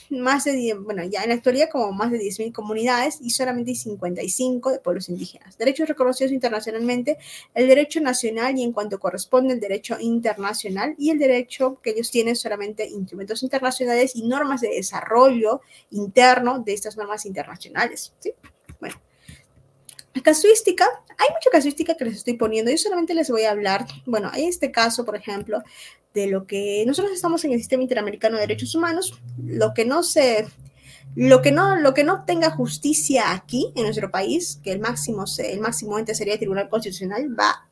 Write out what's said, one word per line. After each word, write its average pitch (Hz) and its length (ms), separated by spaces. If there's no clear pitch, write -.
más 262 320
de 285 100
diez, 233 240
bueno, 196 280
ya 190 180
en 233 60
la 233 60
actualidad 262 360
como 220 200
más 214 200
de 233 80
diez 196 180
mil 226 160
comunidades 240 640
y 233 120
solamente 247 400
hay 247 40
cincuenta 190 460
y 190 80
cinco 254 420
de - 80
pueblos 180 300
indígenas. 180 480
Derechos 277 300
reconocidos 262 440
internacionalmente, 240 840
el 254 120
derecho 285 320
nacional 254 600
y 247 40
en 233 100
cuanto 208 260
corresponde 254 560
el 226 40
derecho 202 400
internacional 220 1000
y 294 100
el 311 80
derecho 262 640
que 226 100
ellos 226 200
tienen 233 240
solamente 208 520
instrumentos 196 540
internacionales 254 760
y 226 60
normas 269 400
de 214 80
desarrollo 226 920
interno 247 720
de 208 160
estas 208 220
normas 214 280
internacionales, - 920
¿sí? - 140
Bueno, - 160
la 262 80
casuística, 370 640
hay 466 160
mucha 659 180
casuística 302 460
que 254 80
les 226 100
estoy 233 200
poniendo, 220 360
yo 320 60
solamente 349 360
les 330 160
voy 220 140
a 220 80
hablar, 208 340
bueno, 214 260
hay 294 140
este 330 260
caso, 233 320
por 208 140
ejemplo, 208 440
de 202 140
lo 190 200
que 202 400
nosotros 370 260
estamos 339 300
en 294 80
el 240 80
Sistema 254 240
Interamericano 220 520
de 214 60
Derechos 208 340
Humanos, 339 440
lo 220 300
que 226 100
no 285 200
se... 240 440
Lo 254 260
que 277 100
no, 381 240
lo 285 180
que 294 120
no 381 180
tenga 330 280
justicia 247 800
aquí, 254 420
en 240 80
nuestro 208 260
país, 247 540
que 190 80
el 190 80
máximo 220 480
se-, - 240
el 190 80
máximo 214 400
ente 220 160
sería 208 200
el 214 40
Tribunal 196 300
Constitucional, 220 680
va 208 340